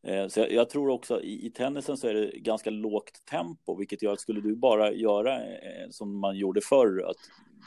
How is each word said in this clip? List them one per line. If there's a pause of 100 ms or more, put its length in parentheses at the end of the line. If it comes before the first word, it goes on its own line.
Eh,
så
jag,
jag
tror
också
i,
i
tennisen
så
är
det
ganska
lågt
tempo,
vilket
gör
att
skulle
du
bara
göra,
eh,
som
man
gjorde
förr,
att (500)